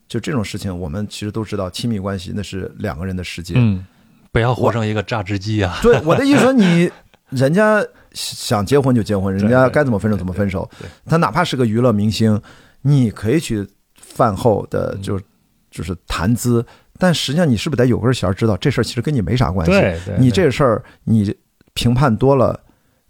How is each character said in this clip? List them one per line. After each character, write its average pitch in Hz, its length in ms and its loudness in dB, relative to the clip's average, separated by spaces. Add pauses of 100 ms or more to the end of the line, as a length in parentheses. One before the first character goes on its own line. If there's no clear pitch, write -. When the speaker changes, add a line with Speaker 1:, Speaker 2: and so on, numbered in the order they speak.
Speaker 1:
就 120 100 -6
这 165 140 -6
种 123 100 -2
事 98 140 -8
情， 95 220 -8
我 90 100 -8
们 101 200 -6
其 - 180 -10
实 107 40 -6
都 110 140 -6
知 101 120 -8
道， 95 120 -6
亲 120 220 -6
密 107 80 -4
关 98 200 -6
系 92 160 -12
那 101 80 -6
是 92 360 -10
两 98 200 -6
个 87 60 -8
人 95 100 -6
的 90 80 -6
世 85 200 -10
界。 - 140 -8
Speaker 2:
嗯， 101 280 2 (480)
不 123 60 -2
要 120 160 2
活 110 180 0
成 110 140 -2
一 107 80 -2
个 107 80 0
榨 107 200 -6
汁 98 160 -6
机 104 240 -2
啊。 87 160 -2
Speaker 1:
我， - 40 -4
对， 226 220 4
我 160 100 2
的 262 100 0
意 277 100 4
思 247 60 4
说 247 120 4
你， 175 380 4 (180)
Speaker 2:
<laughs> - 200 -20
Speaker 1:
人 135 240 2
家 214 320 2 (280)
想 - 520 -4
结 139 160 2
婚 127 140 2
就 113 80 2
结 101 140 -2
婚， 95 200 -2
Speaker 2:
对， 98 60 0
Speaker 1:
人 104 80 2
家 127 180 6
该 151 160 2
怎 131 80 0
么 101 60 0
分 107 120 0
手 107 60 0
怎 87 80 -6
么 90 80 -4
分 101 160 -2
手。 90 180 -4 (120)
Speaker 2:
对， - 80 -16
对， - 20 -16
对。 - 220 -18
Speaker 1:
他 156 80 4
哪 165 120 2
怕 165 140 0
是 - 120 -4
个 127 100 2
娱 110 140 0
乐 123 120 4
明 104 180 0
星， 107 300 2 (420)
你 131 280 4
可 107 200 -4
以 156 80 2
去 104 280 -4 (340)
饭 117 340 0
后 98 360 0
的 50 320 -4
就， 98 160 -4
Speaker 2:
嗯。 95 40 -10 (480)
Speaker 1:
就 - 140 -12
是 90 100 -6 (120)
谈 107 280 -2
资， 117 300 0 (340)
但 180 140 2
实 131 200 -4
际 151 40 -2
上 180 100 2
你 127 80 2
是 101 140 -4
不 147 80 -2
是 - 0 -
得 123 100 4
有 113 120 2
根 117 160 0
弦 - 120 -2
儿， 95 60 0
知 113 140 -2
道 104 100 0
这 143 140 0
事 - 100 0
儿 107 40 0
其 - 100 -6
实 120 80 -4
跟 151 100 -4
你 131 80 0
没 98 160 -2
啥 117 140 0
关 90 160 -2
系。 180 60 4
Speaker 2:
对， 104 340 2
对， 98 100 -6
对。 - 20 4
Speaker 1:
你 127 120 6
这 180 200 2
事 147 140 0
儿， 113 180 2 (220)
你 107 300 2 (400)
评 - 180 0
判 123 240 2
多 131 180 4
了， 123 240 2 (520)